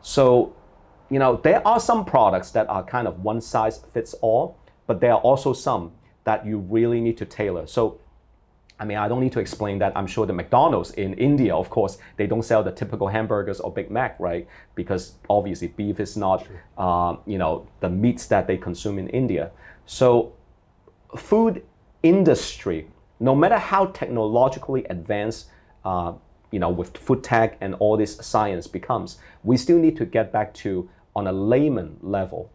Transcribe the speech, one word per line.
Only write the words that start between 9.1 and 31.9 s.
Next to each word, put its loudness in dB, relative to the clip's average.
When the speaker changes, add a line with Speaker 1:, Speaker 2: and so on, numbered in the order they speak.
Speaker 1:
need 0
to -2
explain -4
that. 0
I'm -2
sure -2
the -4
McDonald's 2
in -4
India, 2
of -2
course, -2
they 0
don't -2
sell 2
the -4
typical -4
hamburgers -2
or -6
Big -8
Mac, -4
right? -4
Because -6
obviously 0
beef -6
is -6
not, 0
Speaker 2:
Sure. -20
Speaker 1:
uh, 0
you -6
know, -2
the -2
meats 0
that 2
they 0
consume -6
in -8
India. -2
So 4
food 2
industry, 2
no 4
matter 4
how 0
technologically 0
advanced, -6
uh, -2
you -4
know, 0
with -4
food 0
tech 2
and -6
all 2
this -2
science -2
becomes, -6
we 4
still 4
need 4
to -2
get -2
back -2
to, -6
on -2
a -2
layman 0